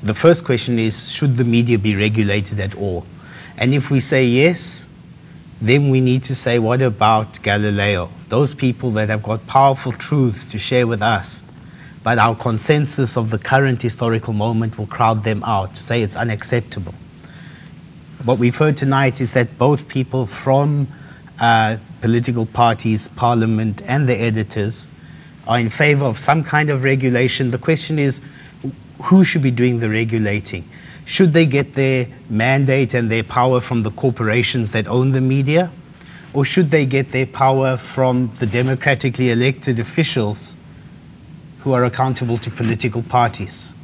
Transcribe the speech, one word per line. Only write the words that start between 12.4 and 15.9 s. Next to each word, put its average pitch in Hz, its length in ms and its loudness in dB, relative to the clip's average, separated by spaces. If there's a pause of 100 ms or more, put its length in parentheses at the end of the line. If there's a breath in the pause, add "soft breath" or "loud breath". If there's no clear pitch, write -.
of 113 140 -2
the 117 80 -2
current 135 420 2
historical 113 520 -2
moment 110 440 -2
will 107 80 -6
crowd 110 380 0
them 107 200 -2
out, 98 320 -4
say 117 280 -2